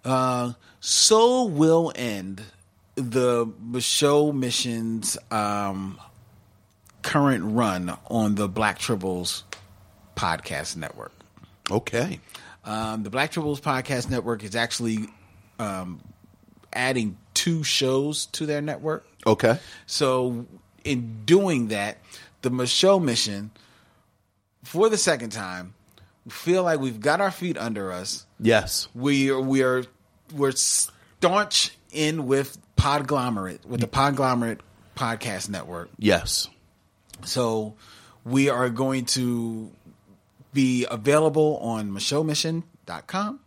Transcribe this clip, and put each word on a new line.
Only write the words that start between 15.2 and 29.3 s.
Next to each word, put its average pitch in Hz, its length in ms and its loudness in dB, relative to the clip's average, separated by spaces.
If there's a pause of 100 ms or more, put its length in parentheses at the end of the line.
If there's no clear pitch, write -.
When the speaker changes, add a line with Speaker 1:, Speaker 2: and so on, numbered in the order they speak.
Speaker 1:
um, 92 420 -8 (720)
adding 123 440 -2 (180)
two 165 280 0
shows 139 640 0
to - 180 -8
their 147 160 -4
network. 151 440 -6 (220)
Speaker 2:
Okay. 113 320 4 (260)
Speaker 1:
So 127 600 0 (380)
in 117 420 -4
doing 165 440 4
that, 104 280 -4 (440)
the 127 80 0
Michelle 127 500 4
Mission, 110 520 -2 (1120)
for 208 260 2
the 214 80 2
second 117 340 0
time, 92 420 -10 (520)
we 120 60 -18
feel 180 320 0
like 160 160 2
we've 123 220 -4
got 147 200 2
our 190 100 2
feet 180 260 -4
under 104 340 -4
us. 90 340 -8 (140)
Speaker 2:
Yes. 110 560 4
Speaker 1:
We 135 340 2
are, 131 120 2